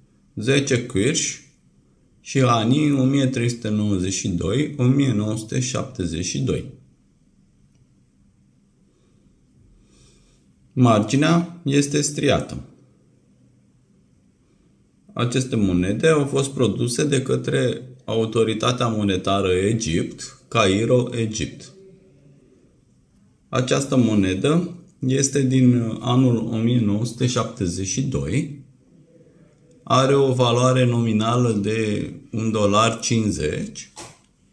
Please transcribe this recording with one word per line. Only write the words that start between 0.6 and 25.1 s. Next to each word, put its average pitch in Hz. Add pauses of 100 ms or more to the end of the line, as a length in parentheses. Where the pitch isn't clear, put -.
cârși - (800)
și -
anii 123
o 135
mie 135
trei 120
sute 120
nouăzeci 101
și -
doi, 98
o 131
mie 135
nouă 107
sute -
șaptezeci 90
și -
doi. 113 (4000)
Marginea 135
este 143
striată. 143 (2500)
Aceste 123
monede 98
au 151
fost 135
produse 120
de 143
către 127 (220)
Autoritatea 113
Monetară 98
Egipt, 95
Cairo, 117
Egipt. 110 (1800)
Această 139
monedă 110 (320)
este 139